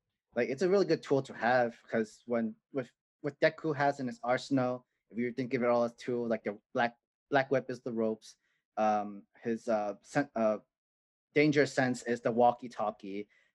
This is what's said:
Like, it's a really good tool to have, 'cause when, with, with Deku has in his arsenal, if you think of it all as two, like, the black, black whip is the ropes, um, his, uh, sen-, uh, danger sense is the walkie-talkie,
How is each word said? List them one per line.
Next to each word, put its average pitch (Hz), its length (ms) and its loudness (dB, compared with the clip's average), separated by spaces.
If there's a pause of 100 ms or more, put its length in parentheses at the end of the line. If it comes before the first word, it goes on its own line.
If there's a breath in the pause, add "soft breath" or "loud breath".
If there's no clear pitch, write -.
(360)
Like, 117 140 0
it's 135 120 -4
a 185 80 2
really 190 160 4
good 156 160 0
tool 139 220 2
to 123 100 -14
have, 120 420 2 (140)
'cause 113 360 -4
when, 113 280 -2 (200)
with, 127 180 -6 (320)
with 143 160 -6
Deku 156 360 0
has 143 240 0
in 131 80 -4
his 117 160 -10
arsenal, 127 640 0 (240)
if 98 80 -10
you 120 140 -4
think 120 220 -6
of 120 100 0
it 120 60 2
all 120 160 4
as 117 80 -6
two, 120 340 -4
like, 113 160 -2
the 104 140 -6 (160)
black, 120 220 0 (360)
black 135 180 2
whip 131 200 0
is 127 100 -8
the 127 140 -8
ropes, 110 420 -4 (400)
um, 104 480 -2 (180)
his, 113 280 -4
uh, 104 340 -2
sen-, - 320 -4
uh, 110 220 2 (760)
danger 147 320 4
sense 127 380 -2
is 120 180 -2
the 123 100 0
walkie-talkie, 110 960 0 (280)